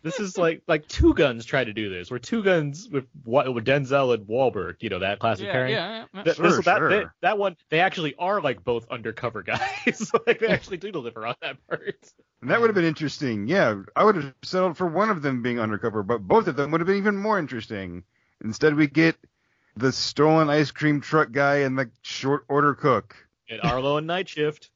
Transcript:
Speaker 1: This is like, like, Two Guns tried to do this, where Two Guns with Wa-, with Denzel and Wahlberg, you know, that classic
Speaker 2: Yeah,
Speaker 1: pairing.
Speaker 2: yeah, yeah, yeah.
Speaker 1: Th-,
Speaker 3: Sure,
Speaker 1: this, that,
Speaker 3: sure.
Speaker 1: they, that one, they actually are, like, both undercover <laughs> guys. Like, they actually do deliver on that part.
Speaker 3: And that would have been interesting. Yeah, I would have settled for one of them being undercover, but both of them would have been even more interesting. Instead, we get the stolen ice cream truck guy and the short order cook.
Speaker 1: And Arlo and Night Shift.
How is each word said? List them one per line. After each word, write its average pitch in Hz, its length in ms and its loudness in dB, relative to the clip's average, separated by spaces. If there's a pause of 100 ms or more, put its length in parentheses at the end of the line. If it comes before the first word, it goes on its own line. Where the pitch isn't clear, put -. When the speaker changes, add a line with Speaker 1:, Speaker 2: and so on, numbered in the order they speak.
Speaker 1:
This 170 160 -6
is 190 180 -6
like, 165 300 0
like, 151 180 0
Two - 280 4
Guns 123 300 2
tried 131 200 0
to 107 80 -6
do 107 180 -4
this, 90 200 -10
where 123 100 -6
Two 226 240 -4
Guns 165 440 0
with 135 180 -4 (180)
Wa-, 131 260 2
with 117 140 -4
Denzel 135 500 2
and 104 140 -6
Wahlberg, 107 520 -2
you 110 100 -6
know, 92 100 -4
that 98 180 -2
classic 113 280 -2
Speaker 2:
Yeah, 202 60 -4
Speaker 1:
pairing. 127 200 0
Speaker 2:
yeah, 185 160 -4
yeah, 226 160 -12 (100)
yeah. - 80 -12
Speaker 1:
Th-, 156 140 2
Speaker 3:
Sure, 170 200 4
Speaker 1:
this, 180 100 -2
that, 175 120 4
Speaker 3:
sure. 151 120 2
Speaker 1:
they, 196 140 2 (180)
that 202 160 2
one, 196 180 -2 (140)
they 156 100 2
actually 175 380 0
are, 190 220 -2
like, 123 220 -2
both 117 280 -4
undercover 113 520 -6
<laughs> - 0 -
guys. - 680 -4 (140)
Like, 233 140 2
they 220 80 0
actually 196 280 -2
do 196 160 -10
deliver 117 340 -8
on 120 140 -4
that 147 160 -10 (100)
part. - 300 -8 (460)
Speaker 3:
And 127 80 -4
that 226 100 4
would 233 80 4
have 214 60 2
been 180 100 4
interesting. 135 640 -2
Yeah, 135 320 2 (160)
I 160 80 4
would 214 120 6
have 143 260 -6
settled 185 340 -2
for 180 100 -2
one 175 240 0
of 170 120 -2
them 131 200 -2
being 120 160 -2
undercover, 110 440 -2
but 113 160 0
both 139 280 4
of 151 100 -2
them 143 140 -2
would 160 120 2
have 165 40 -2
been 196 120 2
even 202 180 0
more 208 220 0
interesting. 104 680 -8 (400)
Instead, 147 320 2
we 151 100 4
get 160 300 2 (600)
the 123 140 2
stolen 156 600 2
ice 147 200 2
cream 147 300 0
truck 151 320 0
guy 143 280 2
and 135 180 0
the 127 120 -4 (120)
short 139 460 -4
order 143 260 2
cook. 123 420 0 (320)
Speaker 1:
And 113 140 -10
Arlo 131 340 0
and 156 100 -4
Night 175 220 -4
Shift. 151 480 -4